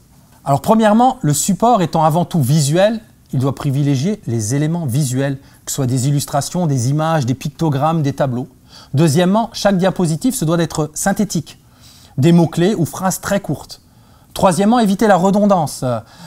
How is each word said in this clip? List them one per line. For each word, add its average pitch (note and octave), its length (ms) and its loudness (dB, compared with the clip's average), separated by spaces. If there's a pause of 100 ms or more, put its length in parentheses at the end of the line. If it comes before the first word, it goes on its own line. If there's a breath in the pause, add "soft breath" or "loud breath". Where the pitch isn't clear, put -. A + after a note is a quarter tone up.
(460 soft breath)
Alors C#3 160 0
premièrement, A3 580 4
le D3+ 140 0
support G#3+ 480 2
étant D#3+ 220 2
avant D#3+ 200 2
tout F3 160 -2
visuel, D#3+ 600 2 (340)
il D3 40 -2
doit C3 160 0
privilégier C#3+ 720 -2
les A2+ 280 -2
éléments D#3 320 -2
visuels, C3+ 500 -2 (300 soft breath)
que - 40 -10
ce - 60 -8
soit C#3 100 -2
des B2 220 0
illustrations, D3 580 -2
des C3 220 0
images, D#3 380 0
des B2+ 80 -2
pictogrammes, D#3+ 680 -2
des C#3 140 -2
tableaux. B2+ 340 -4 (460 loud breath)
Deuxièmement, F3 580 2
chaque G3+ 240 0
diapositive F3+ 580 0
se - 120 -4
doit E3 100 0
d'être D#3+ 380 -2
synthétique, - 640 -4 (580 soft breath)
des D#3+ 160 4
mots-clés E3+ 420 2
ou E3+ 120 -2
phrases - 340 -6
très G3+ 200 -2
courtes. - 420 -10 (500 soft breath)
Troisièmement, G3+ 460 2
éviter G#3+ 280 0
la G3+ 100 6
redondance, F#3+ 680 0
euh, B2 180 -4 (260 loud breath)